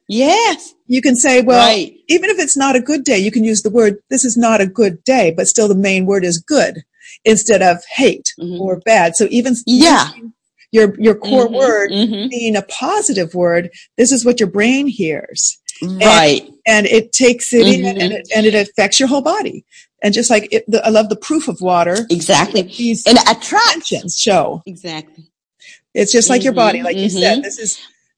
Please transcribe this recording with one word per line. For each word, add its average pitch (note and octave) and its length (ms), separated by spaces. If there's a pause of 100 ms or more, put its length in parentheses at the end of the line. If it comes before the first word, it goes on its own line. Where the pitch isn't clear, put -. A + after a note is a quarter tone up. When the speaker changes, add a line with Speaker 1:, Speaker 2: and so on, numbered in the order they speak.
Speaker 1:
Yes. D#4+ 640 (140)
Speaker 2:
you B3+ 160
can B3+ 140
say, B3+ 260
well, A#3+ 260
Speaker 1:
Right. G#3 240 (160)
Speaker 2:
even F4 220
if F4+ 80
it's D4+ 180
not C4+ 200
a B3+ 40
good C#4 240
day, A#3 140
you G3 120
can A3 140
use A3 160
the A3 100
word, G#3 280 (100)
"This C4 160
is A#3 140
not A3+ 240
a G3 40
good F#3+ 380
day," A3 320
but F3+ 120
still G#3+ 200
the G3+ 60
main F#3+ 320
word G3 180
is E3+ 140
good G3 440 (420)
instead A3 380
of F3 200 (120)
hate - 460
Speaker 1:
Mm-hmm. F3 200
Speaker 2:
or F#3 200
bad. F3+ 360
So G#3+ 140
even B3 240 (120)
Speaker 1:
Yeah. B3 420
Speaker 2:
using A3+ 240 (400)
your, G#3+ 260
your G#3+ 160
core B3 320
Speaker 1:
Mm-hmm. A#3 80
Speaker 2:
word A3+ 360
Speaker 1:
Mm-hmm. G#3+ 380
Speaker 2:
being A#3 280
a G3 60
positive C4 720
word, F3 360 (280)
this A#3+ 140
is A#3 120
what A#3+ 160
your G3+ 80
brain A#3+ 380
hears. - 720 (220)
And, F#3 200
Speaker 1:
Right. G#3+ 480 (180)
Speaker 2:
and G#3+ 200
it A3+ 260
takes B3 400
it A#3 140
in F#3+ 180
Speaker 1:
Mm-hmm. F#3+ 160
Speaker 2:
and F#3 120
it, - 220
and G#3+ 120
it G#3+ 80
affects G3+ 460
your C4 80
whole C#4 140
body. F4+ 420 (380)
And G#3 100
just A#3 160
like G#3+ 240
it, A3 160
the, A3 180
I A3+ 40
love G#3+ 180
the G#3+ 80
proof D#4 320
of G#3+ 120
water. F3+ 500
Speaker 1:
Exactly. F3 520
Speaker 2:
These A#3 440
Speaker 1:
And A#3 120
it - 100
attracts. F4+ 600
Speaker 2:
tensions - 280
show. E3+ 480
Speaker 1:
Exactly. E3 580 (680)
Speaker 2:
It's G3+ 180
just A3+ 160
like B3 160
your C4 80
body, G#3+ 260
Speaker 1:
Mm-hmm. - 60
Speaker 2:
like F3 120
you G3 100
Speaker 1:
Mm-hmm. F#3+ 120
Speaker 2:
said, A3 240
this - 160
is, A3 200 (400)